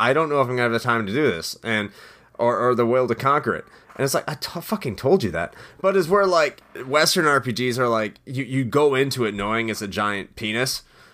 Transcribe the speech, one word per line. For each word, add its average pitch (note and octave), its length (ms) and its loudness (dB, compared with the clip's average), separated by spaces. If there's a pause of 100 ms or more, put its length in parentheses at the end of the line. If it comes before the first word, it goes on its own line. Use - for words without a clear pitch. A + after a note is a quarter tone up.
I A#2+ 120 4
don't D#3 160 0
know C#3+ 120 0
if B2 80 0
I'm B2+ 80 -4
gonna B2 60 0
have A#2 100 0
the A#2 80 0
time A#2 260 0
to G2 60 -6
do D3 100 0
this, F2 400 -2
and, G#2+ 280 -4 (460)
or, A#2 220 0
or B2 160 2
the A#2 100 2
will B2+ 220 2
to A2+ 80 0
conquer C3+ 400 0
it." - 100 -8 (300)
And C3 100 -4
it's C3+ 80 0
like, - 160 -2
"I D3+ 60 -4
t-, - 260 -10
fucking C#3+ 360 -6
told D3+ 260 2
you G#2+ 80 -2
that." E2+ 240 -6 (260)
But F#3+ 160 2
it's E3 120 0
where, G3 180 4
like, E3 340 2 (240)
Western D#3 420 2
R C#3 140 4
P B2 120 -4
Gs A#2+ 260 -2
are B2 100 2
like, A2 360 -2
you, C3+ 180 -6
you C3 220 -2
go C#3 320 4
into C3 280 0
it G#2 120 -2
knowing A2 320 -2
it's G#2+ 140 -6
a G#2 40 -6
giant G2+ 480 -4
penis. A#2 480 -4 (320)